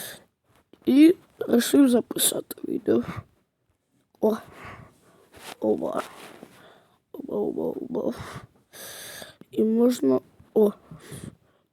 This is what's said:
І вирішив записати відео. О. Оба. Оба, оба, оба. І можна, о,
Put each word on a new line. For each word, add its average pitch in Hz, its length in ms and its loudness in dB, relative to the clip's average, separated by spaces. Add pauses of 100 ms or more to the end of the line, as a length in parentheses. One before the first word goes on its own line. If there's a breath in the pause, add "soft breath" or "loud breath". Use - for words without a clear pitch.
(880 loud breath)
І 302 300 8 (220)
вирішив 254 500 4
записати - 680 -2 (120)
відео. - 340 0 (1160 loud breath)
О. 220 160 0 (1200 loud breath)
Оба. 76 420 -2 (1120 loud breath)
Оба, - 240 -10
оба, - 260 -6
оба. - 520 -6 (1400 loud breath)
І 220 140 0
можна, 247 560 2 (340)
о, 208 180 4 (1000 loud breath)